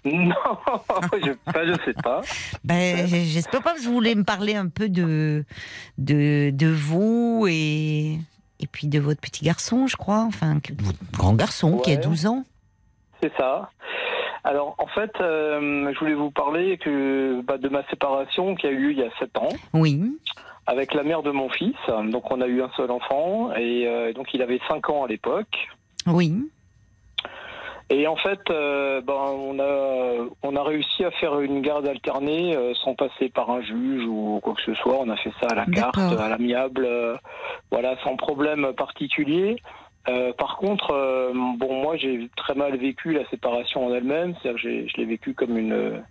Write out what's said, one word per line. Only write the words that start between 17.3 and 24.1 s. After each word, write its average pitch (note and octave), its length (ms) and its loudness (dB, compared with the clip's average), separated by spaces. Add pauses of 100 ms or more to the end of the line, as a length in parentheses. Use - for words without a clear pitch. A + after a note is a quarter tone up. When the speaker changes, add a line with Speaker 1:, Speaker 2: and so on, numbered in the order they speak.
Speaker 1:
bah, C3+ 160 -2
de C3 100 -4
ma C#3 220 0
séparation C#3+ 680 0
qui - 120 -2
a - 40 2
eu C3+ 60 0
lieu D4 160 2
il C4+ 60 0
y B3 40 2
a A3+ 60 0 (100)
sept - 180 -6
ans. C#3+ 120 0 (240)
Speaker 2:
Oui. D#3+ 440 4 (480)
Speaker 1:
Avec C3 280 0
la D3 100 2
mère D#3 200 0
de D3 80 0
mon C3+ 180 0
fils. G#3 260 -2 (340)
Donc, A#2+ 220 -2
on B2+ 80 0
a B2+ 80 2
eu B2 140 2
un B2+ 160 -2
seul B2+ 120 0
enfant E3+ 640 0
et, A#2+ 320 0
euh, A#2 280 0